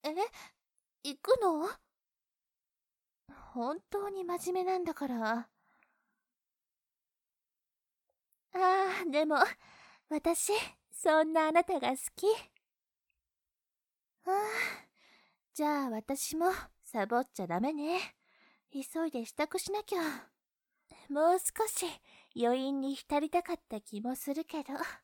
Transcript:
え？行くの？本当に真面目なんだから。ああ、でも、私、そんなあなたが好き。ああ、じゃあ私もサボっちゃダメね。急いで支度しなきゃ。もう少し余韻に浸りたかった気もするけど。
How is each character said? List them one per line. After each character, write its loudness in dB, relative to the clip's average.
え？ -4
行 -8
く 4
の？ 2
本 -4
当 -4
に -6
真 -4
面 0
目 0
な 0
ん -2
だ -4
か -6
ら。 0
あ -10
あ、 4
で 2
も、 2
私、 0
そ 4
ん -2
な 4
あ 0
な 6
た 0
が 0
好 0
き。 -2
あ -2
あ、 2
じ -2
ゃ 0
あ -4
私 -6
も 4
サ -2
ボ 2
っ -4
ち -8
ゃ -4
ダ 0
メ 0
ね。 -4
急 -4
い -2
で -6
支 -16
度 -2
し -6
な -2
き -4
ゃ。 -4
も 4
う 2
少 -2
し -4
余 2
韻 -2
に -2
浸 -2
り -4
た 2
か -4
っ -10
た -8
気 -10
も -4
す -4
る -4
け -8
ど。 -10